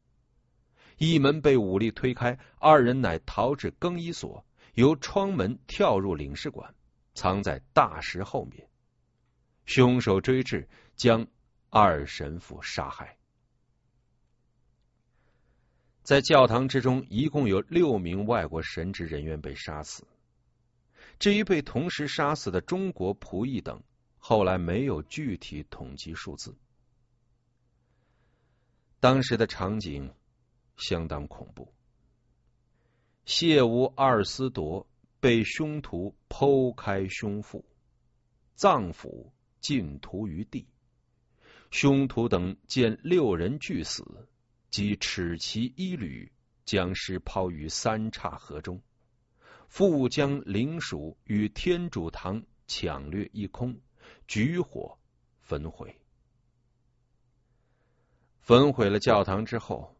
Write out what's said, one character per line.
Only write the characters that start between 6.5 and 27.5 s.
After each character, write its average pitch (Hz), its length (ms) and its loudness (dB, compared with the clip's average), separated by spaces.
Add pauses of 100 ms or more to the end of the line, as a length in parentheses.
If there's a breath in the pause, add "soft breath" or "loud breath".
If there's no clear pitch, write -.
馆， - 240 -16 (380)
藏 95 300 0
在 80 180 -2 (140)
大 90 260 2
石 90 240 -8
后 110 220 -6
面。 - 200 -20 (1000)
凶 127 340 6
手 98 200 2
追 131 220 0
至， 90 260 -6 (260 soft breath)
将 113 320 2 (440)
二 87 360 6
神 80 340 -10
父 - 220 -18
杀 - 260 -6
害。 - 300 -16 (2750)
在 139 180 6
教 135 260 8
堂 120 220 2
之 131 120 0
中， 127 300 2
一 123 180 0
共 143 200 0
有 98 120 4
六 160 380 2
名 92 280 -4
外 107 200 0
国 80 160 -6
神 85 300 -6
职 87 120 -8
人 78 200 -6
员 78 160 -6
被 71 160 -10
杀 76 260 -10
死。 - 240 -16 (1120 soft breath)
至 208 160 4
于 214 80 2
被 175 200 2
同 156 280 -4
时 147 160 -6
杀 147 300 -2
死 - 160 -6
的 90 80 0
中 185 320 -4
国 98 260 -4
仆 95 260 -6
役 127 160 -4
等， 57 220 -12 (360)
后 107 260 2
来 92 120 2
没 90 280 -2
有 87 180 -2
具 127 340 -6
体 76 320 -12
统 69 280 -14
计 80 180 -12
数 73 220 -12
字。 - 200 -16 (2500)